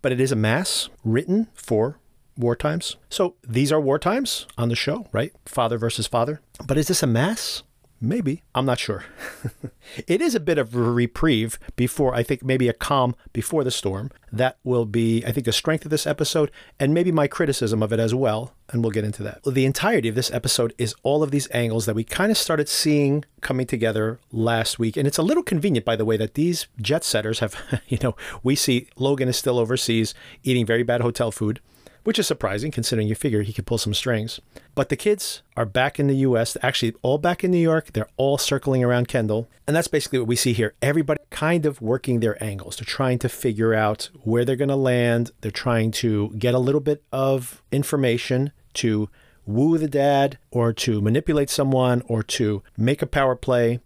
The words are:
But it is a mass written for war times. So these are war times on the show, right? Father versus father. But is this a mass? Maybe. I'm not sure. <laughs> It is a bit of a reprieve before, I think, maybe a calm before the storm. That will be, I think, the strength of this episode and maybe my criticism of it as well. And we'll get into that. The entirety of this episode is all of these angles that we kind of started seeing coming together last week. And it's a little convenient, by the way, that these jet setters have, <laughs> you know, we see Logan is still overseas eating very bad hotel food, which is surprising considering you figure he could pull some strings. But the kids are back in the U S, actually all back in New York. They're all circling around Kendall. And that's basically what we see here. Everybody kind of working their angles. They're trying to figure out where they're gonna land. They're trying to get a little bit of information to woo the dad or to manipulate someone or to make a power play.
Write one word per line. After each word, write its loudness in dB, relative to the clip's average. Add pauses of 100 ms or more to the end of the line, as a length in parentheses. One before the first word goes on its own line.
But 0
it 0
is 2
a 0
mass 0 (160)
written 0
for -2 (380)
war 0
times. -4 (140)
So -2 (120)
these 0
are 4
war 2
times -2 (100)
on 0
the 0
show, -4
right? -2 (120)
Father -2
versus -2
father. -2 (260)
But 2
is 0
this 0
a 0
mass? 0 (400)
Maybe. -2 (120)
I'm 0
not 0
sure. -6 (400)
<laughs> -10 (360)
It 2
is 2
a 0
bit 0
of 0
a 0
reprieve 2 (160)
before, 0
I 0
think, -2
maybe 2
a 2
calm 0 (160)
before -2
the -2
storm. -6 (200)
That 0
will 2
be, 0
I -2
think, -2
the 0
strength 0
of -8
this -2
episode 0 (260)
and 2
maybe 2
my 2
criticism 0
of 0
it 0
as 2
well. -2 (140)
And -2
we'll 0
get -2
into -6
that. -12
The 2
entirety 2
of -4
this -2
episode 0
is -2
all 2
of -4
these 0
angles 0
that 0
we -2
kind 0
of 2
started 0
seeing 2 (160)
coming -2
together 0 (100)
last 0
week. 0
And 2
it's -2
a 2
little 2
convenient, 0
by 0
the 0
way, 2
that -2
these -2 (120)
jet -2
setters -2
have, -4 (160)
<laughs> -4
you -2
know, 0 (300)
we 4
see 0
Logan 0
is 0
still 0
overseas 0 (300)
eating 2
very 2
bad 0
hotel 0
food, -4 (440)
which 0
is 2
surprising -2
considering -2
you 0
figure 0
he -6
could -8
pull -2
some -2
strings. -4 (340)
But -2
the -2
kids -2 (140)
are 0
back 0
in 2
the 2
U 4
S, 0
actually 0
all 0
back -2
in 2
New 4
York. 2
They're -2
all 2
circling 0
around 2
Kendall. -2 (180)
And 2
that's 0
basically 0
what 0
we 2
see 2
here. 0
Everybody 0 (100)
kind 0
of -2
working 0
their -2
angles. -8
They're -10
trying 0
to -2
figure 0
out 0 (120)
where 2
they're 0
gonna 0
land. 2 (100)
They're -6
trying 0
to 0
get 2
a 4
little 2
bit -2 (100)
of -2
information 0 (220)
to 0 (380)
woo 2
the -2
dad 2 (120)
or 2
to 0
manipulate 2
someone 2
or 0
to -2 (140)
make 0
a -2
power 2
play. 2